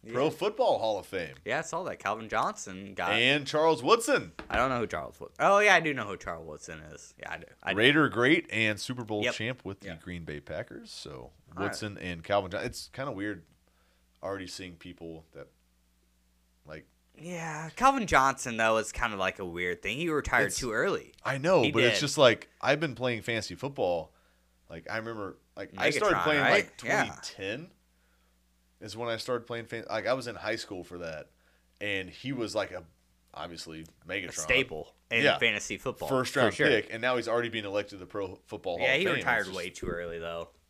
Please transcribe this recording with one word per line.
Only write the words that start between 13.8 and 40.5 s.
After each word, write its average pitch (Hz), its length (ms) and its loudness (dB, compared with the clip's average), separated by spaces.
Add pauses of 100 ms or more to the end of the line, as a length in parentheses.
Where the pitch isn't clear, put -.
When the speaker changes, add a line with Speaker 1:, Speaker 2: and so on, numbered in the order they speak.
Speaker 1:
already 95 240 -6
seeing 90 300 -12
people 82 480 -14 (100)
that, 71 140 -14 (1200)
like 78 180 -14 (320)
Speaker 2:
Yeah, 160 560 -8
Calvin 262 320 4
Johnson, 131 520 4
though, 113 180 6
is 107 160 0
kinda 117 240 -2
like 95 240 -2
a 98 40 -4
weird 87 380 -4
thing. 104 140 -4
He 165 120 -4
retired 123 400 2
Speaker 1:
It's 90 100 -4
Speaker 2:
too 123 120 -4
early. 135 440 -2 (100)
Speaker 1:
I 139 140 -2
know, 156 260 4
Speaker 2:
He 98 80 2
Speaker 1:
but - 100 4
it's 113 140 4
Speaker 2:
did. - 60 2
Speaker 1:
just 147 140 -2
like, 127 320 6 (120)
I've 143 180 4
been 151 160 -2
playing 120 280 -2
fantasy 110 340 -4
football. 92 560 -2 (580)
Like, 82 180 -12
I 110 100 -4
remember, 110 380 -8 (200)
like, 95 200 -12
I - 140 2
started 202 280 2
Speaker 2:
Megatron, 90 40 2
Speaker 1:
playing, 147 200 2
Speaker 2:
right? 120 100 4
Speaker 1:
like, - 200 2 (120)
Speaker 2:
Yeah. 160 220 2
Speaker 1:
twenty 98 180 -12
ten 110 460 -8 (1080)
is 101 160 -12
when 117 140 -4
I 113 80 0
started 117 300 -4
playing 117 180 -6
fan-, 113 240 -10
like, 104 180 -2
I 117 60 2
was 127 140 -2
in 113 100 -8
high 107 200 -2
school 95 280 -8
for 87 140 -14
that, 80 320 -10 (500)
and 98 300 -2
he 127 220 -10
was, 113 220 -4
like, 98 180 -2
a, 90 120 -10 (480)
obviously, 80 540 -12 (200)
Megatron. 90 220 -4
Speaker 2:
A 82 40 -12
staple 127 600 -2 (160)
in 117 140 4
Speaker 1:
Yeah. 107 140 6
Speaker 2:
fantasy 104 400 2
football, - 320 -6
Speaker 1:
First 127 240 0
Speaker 2:
for 139 60 2
Speaker 1:
round 110 140 6
Speaker 2:
sure. 147 120 2
Speaker 1:
pick, 113 260 4
and 113 80 -8
now 127 160 2
he's 117 100 -2
already 120 220 0
being 113 160 -4
elected 101 280 -2
to 101 40 -14
the 92 100 -14
Pro 98 380 -6
Football 90 320 -6
Hall 120 100 0
Speaker 2:
Yeah, 131 60 4
Speaker 1:
of 139 60 4
Speaker 2:
he 185 80 2
Speaker 1:
Fame. 175 80 2
It's 127 100 -2
Speaker 2:
retired 113 220 2
Speaker 1:
just 95 100 -6
Speaker 2:
way 90 140 -4
too 90 160 -10
early, 85 320 -6
though. 85 320 -8 (200)